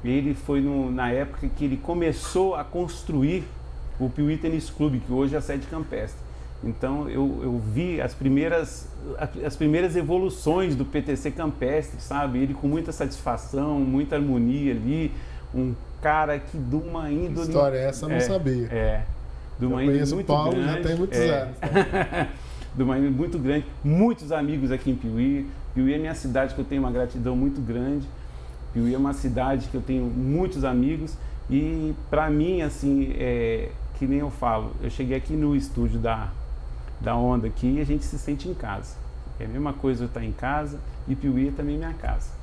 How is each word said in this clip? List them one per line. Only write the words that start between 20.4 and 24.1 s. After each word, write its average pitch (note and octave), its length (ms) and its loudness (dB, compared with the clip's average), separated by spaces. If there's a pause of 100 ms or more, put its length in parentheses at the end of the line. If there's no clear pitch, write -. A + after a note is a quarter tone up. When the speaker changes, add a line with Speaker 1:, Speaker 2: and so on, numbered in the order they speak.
Speaker 2:
já D#3 160 2
Speaker 1:
grande. E3 160 0
Speaker 2:
tem E3 100 2
muitos F3 220 0
Speaker 1:
É. A#2+ 100 6 (120)
Speaker 2:
anos, B2+ 200 -6
né? E3+ 680 2 (220)
Speaker 1:
<laughs> - 240 -10
De C3 80 0
uma C3 140 2
índole C#3 160 2
muito E3+ 260 0
grande, C#3+ 260 0 (180)
muitos E3 480 4